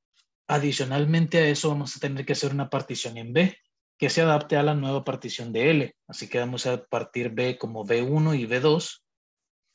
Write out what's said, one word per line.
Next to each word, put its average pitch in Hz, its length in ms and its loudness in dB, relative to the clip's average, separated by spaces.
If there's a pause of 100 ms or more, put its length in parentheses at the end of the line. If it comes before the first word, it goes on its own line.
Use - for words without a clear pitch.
(460)
adicionalmente 147 920 2
a 156 100 6
eso 147 220 2
vamos 143 260 -4
a - 40 -18
tener 135 240 -6
que 143 100 -2
hacer 139 180 -2
una 139 180 -4
partición 123 460 -6
en 117 160 -10
B 180 260 2 (400)
que 143 120 0
se - 100 2
adapte 151 360 2
a 143 60 4
la 151 120 4
nueva 135 280 0
partición 123 500 -8
de 120 180 4
L. 147 260 0 (100)
Así - 220 -14
que 127 100 -4
vamos 123 280 -4
a 127 180 -2
partir 120 460 -4
B 123 280 -2
como 113 260 -8
B 117 180 2
uno 156 320 2
y 123 120 -2
B 123 140 0
dos, 156 440 0 (720)